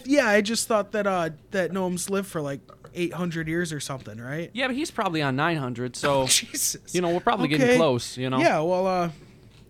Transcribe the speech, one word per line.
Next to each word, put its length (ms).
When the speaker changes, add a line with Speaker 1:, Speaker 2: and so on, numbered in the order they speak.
Speaker 1:
yeah, 240
I 120
just 280
thought 240
that, 140
uh, 240
that 200
gnomes 380
live 160
for, 140
like, 200
eight 200
hundred 340
years 240
or 80
something, 400
right? 320
Speaker 2:
Yeah, 140
but 100
he's 140
probably 320
on 140
nine 200
hundred, 400
so, 300
Speaker 1:
<laughs> 20
Jesus. 680
Speaker 2:
you 60
know, 100
we're 100
probably 280
getting 200
Speaker 1:
Okay. 80
Speaker 2:
close, 420
you 120
know? 80
Speaker 1:
Yeah, 220
well, 260
uh, 240